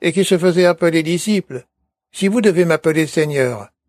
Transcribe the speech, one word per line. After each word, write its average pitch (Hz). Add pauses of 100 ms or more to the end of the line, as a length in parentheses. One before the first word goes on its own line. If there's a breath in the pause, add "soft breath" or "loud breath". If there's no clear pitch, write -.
et 170
qui 185
se 185
faisaient 180
appeler 170
disciples, « 170 (460)
Si 196
vous 220
devez 180
m'appeler 160
Seigneur, 135 (200)